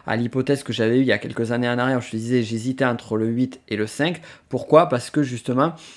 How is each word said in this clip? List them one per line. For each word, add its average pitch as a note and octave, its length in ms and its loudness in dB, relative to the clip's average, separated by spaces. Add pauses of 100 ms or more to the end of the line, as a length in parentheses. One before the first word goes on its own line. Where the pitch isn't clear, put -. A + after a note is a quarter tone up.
à A2 100 -2
l'hypothèse C3 460 0
que A#2+ 100 -6
j'avais A2+ 240 2
eue C3+ 40 6
il C3 60 2
y A#2+ 40 2
a G#2 80 2
quelques A#2 320 -4
années A#2+ 180 0
en A#2+ 80 0
arrière, B2+ 220 0
où - 20 -2
je - 80 -14
te A2+ 80 -6
disais, A#2+ 240 2
j'hésitais A2+ 420 -4
entre A#2 340 -2
le A2 100 0
huit B2+ 420 -2
et G#2 80 -2
le G#2+ 100 -2
cinq. D#3+ 320 -2 (300)
Pourquoi ? D3+ 400 4
Parce B2 200 -2
que D3+ 120 0
justement, C3 520 0 (240)